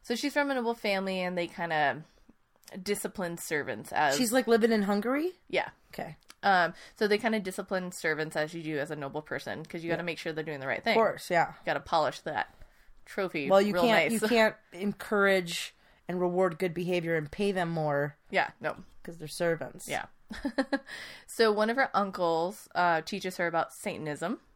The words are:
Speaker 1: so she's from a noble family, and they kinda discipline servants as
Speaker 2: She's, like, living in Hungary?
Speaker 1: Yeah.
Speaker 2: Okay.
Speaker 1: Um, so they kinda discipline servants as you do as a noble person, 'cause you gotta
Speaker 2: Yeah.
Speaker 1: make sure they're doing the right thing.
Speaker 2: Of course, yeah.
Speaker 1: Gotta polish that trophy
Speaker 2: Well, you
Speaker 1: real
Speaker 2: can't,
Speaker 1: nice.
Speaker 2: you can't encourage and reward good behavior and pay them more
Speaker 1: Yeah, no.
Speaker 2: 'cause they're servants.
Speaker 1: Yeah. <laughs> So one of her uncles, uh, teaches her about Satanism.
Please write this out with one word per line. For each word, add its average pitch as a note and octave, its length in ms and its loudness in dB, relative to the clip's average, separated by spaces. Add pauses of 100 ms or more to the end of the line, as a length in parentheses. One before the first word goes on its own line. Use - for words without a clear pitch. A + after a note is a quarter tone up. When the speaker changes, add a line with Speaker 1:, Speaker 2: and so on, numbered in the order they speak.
Speaker 1:
so A#3 120 -4
she's C4+ 180 -4
from C#4+ 180 2
a C4+ 40 0
noble A#3 200 0
family, F#3+ 460 -2
and F3+ 140 -2
they F3 120 -2
kinda D#3 560 0 (800)
discipline F3+ 540 -4
servants B2 540 -4
as C#3+ 260 2
Speaker 2:
She's, A#3 140 2
like, B3 140 4
living A3+ 260 4
in G#3+ 120 4
Hungary? A#3 480 0 (180)
Speaker 1:
Yeah. - 200 -2 (240)
Speaker 2:
Okay. - 240 -10 (260)
Speaker 1:
Um, F3+ 300 4 (220)
so A3 120 0
they G#3 100 4
kinda A3 220 0
discipline F#3 520 -6
servants D#3 440 -2
as D#3 180 -2
you E3 80 -8
do D#3 160 -4
as D3 140 -4
a D3+ 40 -4
noble D3 280 -8
person, B2+ 420 -8
'cause E3+ 180 -10
you E3+ 60 -6
gotta E3+ 120 -2
Speaker 2:
Yeah. F3 40 -6
Speaker 1:
make E3 140 -6
sure E3 140 -6
they're D#3 100 -4
doing D3+ 160 -6
the C3 80 -6
right B2+ 160 -2
thing. A3+ 120 2
Speaker 2:
Of A3+ 60 6
course, F#3 300 0
yeah. E3 220 2 (120)
Speaker 1:
Gotta D3 140 0
polish D3 400 0
that C#3+ 340 -4 (520)
trophy E3+ 440 -4
Speaker 2:
Well, G3 120 8
you G#3 120 2
Speaker 1:
real F3+ 100 4
Speaker 2:
can't, G3 280 6
Speaker 1:
nice. G#3 100 0
Speaker 2:
you G#3+ 60 2
can't A3 280 4 (180)
encourage G3 1000 0 (360)
and F3+ 120 -2
reward F3+ 380 2
good F3+ 140 -2
behavior E3+ 420 0
and D3+ 160 -2
pay G3+ 220 0
them F3+ 160 0
more D3 480 0 (120)
Speaker 1:
Yeah, F#3 200 0 (100)
no. - 240 -6 (180)
Speaker 2:
'cause E3+ 160 -14
they're D#3+ 120 -12
servants. E3 580 -2
Speaker 1:
Yeah. - 180 -4 (240)
<laughs> - 160 -10 (800)
So A3+ 280 4
one G#3+ 160 2
of A#3 80 0
her C4+ 160 2
uncles, F3+ 840 0
uh, F3 260 4
teaches F#3 360 -6
her F3 100 0
about E3 260 0
Satanism. D#3+ 680 -6 (140)